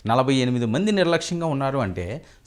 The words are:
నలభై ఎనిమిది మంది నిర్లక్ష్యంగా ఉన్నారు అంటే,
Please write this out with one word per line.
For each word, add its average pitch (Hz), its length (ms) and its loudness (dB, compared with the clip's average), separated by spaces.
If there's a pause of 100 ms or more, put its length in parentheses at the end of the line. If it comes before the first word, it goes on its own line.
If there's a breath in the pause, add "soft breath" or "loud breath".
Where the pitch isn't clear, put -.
నలభై 127 280 2
ఎనిమిది 123 300 2
మంది 165 260 0
నిర్లక్ష్యంగా 170 540 0
ఉన్నారు 139 320 -2
అంటే, 95 480 -4 (220 soft breath)